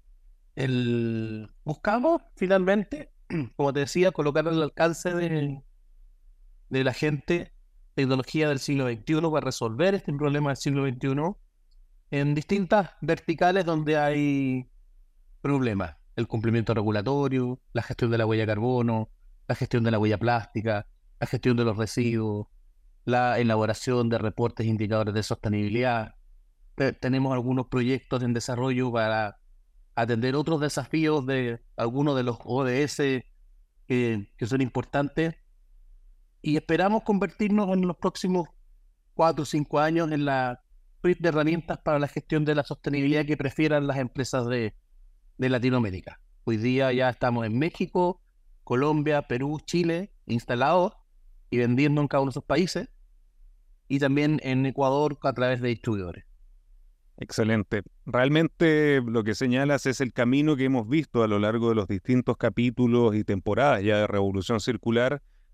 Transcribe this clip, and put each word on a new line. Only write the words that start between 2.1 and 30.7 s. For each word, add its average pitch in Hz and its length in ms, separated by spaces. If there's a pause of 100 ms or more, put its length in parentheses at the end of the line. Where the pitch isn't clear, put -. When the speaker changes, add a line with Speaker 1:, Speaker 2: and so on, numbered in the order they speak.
Speaker 1:
finalmente, 196 800 (140)
<clears throat> 151 280
como 139 160
te 139 80
decía, 180 320
colocar 151 340
al 165 160
alcance 165 520
de, 151 500 (1040)
de 131 160
la 131 80
gente 151 600 (400)
tecnología 135 560
del 143 80
siglo 139 260
veintiuno 151 480
para 135 140
resolver 127 480
este 180 180
problema 143 380
del 131 80
siglo 139 240
veintiuno 139 580 (720)
en 143 240
distintas 190 560 (100)
verticales 170 640
donde 156 320
hay 143 720 (720)
problemas. 113 560 (180)
El 120 140
cumplimiento 113 460
regulatorio, 123 840 (140)
la 120 80
gestión 123 300
de 117 80
la 113 80
huella 110 160
de 107 60
carbono, 113 600 (400)
la 123 80
gestión 120 260
de 113 80
la 110 80
huella 107 200
plástica, 110 680 (320)
la - 80
gestión 123 300
de 120 80
los 110 120
residuos, 110 720 (580)
la 123 360
elaboración 113 680
de 113 80
reportes 117 480
e 110 40
indicadores 107 440
de 107 100
sostenibilidad. 110 920 (600)
Te-, 135 160
tenemos 131 400
algunos 127 340
proyectos 127 560
en 120 120
desarrollo 127 580
para 110 480 (560)
atender 120 400
otros 151 240
desafíos 151 640